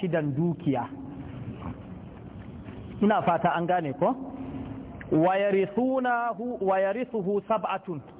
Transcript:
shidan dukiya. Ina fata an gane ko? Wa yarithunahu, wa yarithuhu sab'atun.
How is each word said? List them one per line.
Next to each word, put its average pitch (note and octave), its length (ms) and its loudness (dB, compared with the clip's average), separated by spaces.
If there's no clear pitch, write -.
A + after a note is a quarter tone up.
shidan D#3 340 0
dukiya. C#3 540 0
Ina G3+ 200 6
fata E3+ 340 4
an E3+ 100 0
gane E3+ 280 2
ko? A3 200 4
Wa E3+ 240 6
yarithunahu, A#3 1200 2
wa F#3+ 180 4
yarithuhu G3+ 680 0
sab'atun. F#3 520 -2